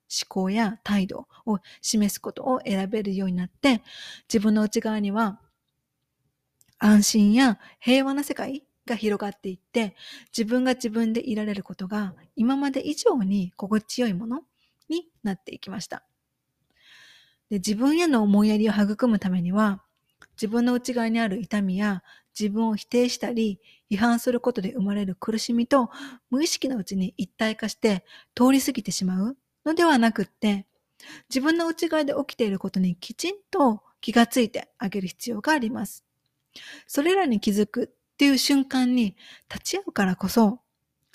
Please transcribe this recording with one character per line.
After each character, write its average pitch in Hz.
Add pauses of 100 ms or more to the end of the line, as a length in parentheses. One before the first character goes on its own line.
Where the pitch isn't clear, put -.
思 -
考 185
や 220
態 202
度 - (180)
を 214 (220)
示 208
す -
こ 214
と -
を 254
選 190
べ 214
る 196
よ 190
う 185
に 180
な 180
っ -
て、 226 (480)
自 226
分 214
の 214
内 214
側 214
に 202
は 214 (1400)
安 214
心 208
や 247 (220)
平 262
和 269
な 285
世 339
界 - (220)
が 240
広 208
が 208
っ 202
て 196
い 185
っ -
て、 220 (400)
自 220
分 254
が 254
自 247
分 226
で 233
い 220
ら 214
れ 214
る 196
こ -
と 185
が 208 (220)
今 240
ま 277
で 269
以 294
上 381
に 196
心 208
地 -
よ 240
い 202
も 185
の 254 (440)
に 339 (140)
な 202
っ -
て -
い -
き -
ま 185
し -
た。 - (1400)
で、 208
自 202
分 277
へ 349
の 240
思 208
い 214
や 214
り 214
を 202
育 208
む 214
た 190
め 180
に 175
は、 202 (540)
自 220
分 233
の 247
内 247
側 233
に 226
あ 226
る 190
痛 208
み 185
や、 202 (360)
自 208
分 226
を 220
否 -
定 240
し -
た 214
り、 226 (300)
批 196
判 233
す 254
る 240
こ 240
と -
で 185
生 247
ま 202
れ 208
る 190
苦 220
し -
み 233
と、 254 (400)
無 269
意 339
識 -
の 262
う 190
ち 196
に 185
一 -
体 220
化 214
し -
て 202 (300)
通 254
り 269
過 285
ぎ 247
て 190
し -
ま 185
う 240 (280)
の 311
で 339
は 302
な 226
く 214
っ -
て、 202 (600)
自 262
分 320
の 339
内 330
側 311
で 277
起 -
き -
て 233
い 208
る 196
こ 196
と 190
に 180
き -
ち 349
ん 403 (140)
と 262 (200)
気 233
が 233
つ -
い 214
て -
あ 208
げ 196
る 185
必 -
要 208
が 302
あ 311
り 226
ま 214
す。 - (840)
そ -
れ 349
ら 381
に 226
気 214
づ 208
く -
っ -
て 285
い 285
う 269
瞬 277
間 254
に 220 (360)
立 -
ち 359
会 403
う -
か 196
ら 185
こ -
そ、 226 (560)